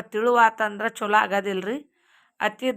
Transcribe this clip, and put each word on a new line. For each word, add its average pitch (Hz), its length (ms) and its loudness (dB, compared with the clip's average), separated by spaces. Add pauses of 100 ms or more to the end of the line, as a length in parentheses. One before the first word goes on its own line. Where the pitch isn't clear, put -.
(120)
ತಿಳುವಾತಂದ್ರ 220 760 2
ಚಲೋ 214 300 0
ಆಗೋದಿಲ್ರಿ. 196 580 -2 (640)
ಅತಿ 214 360 -2